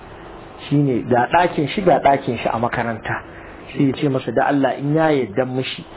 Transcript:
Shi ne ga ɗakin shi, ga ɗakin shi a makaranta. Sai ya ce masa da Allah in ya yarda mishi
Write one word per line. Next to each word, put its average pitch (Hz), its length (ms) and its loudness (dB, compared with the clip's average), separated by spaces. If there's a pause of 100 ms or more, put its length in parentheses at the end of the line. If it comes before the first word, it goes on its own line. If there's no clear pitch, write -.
(680)
Shi 143 80 2
ne 139 320 2
ga 123 240 4
ɗakin 170 360 2
shi, - 140 -4
ga 165 180 6
ɗakin 139 380 2
shi - 140 -4
a 120 60 -2
makaranta. 117 640 -4 (500)
Sai 151 140 2
ya 131 80 2
ce 151 140 0
masa 131 260 -2
da 131 140 2
Allah 139 300 2
in 143 160 0
ya 160 180 4
yarda 127 340 0
mishi 127 380 -6 (120)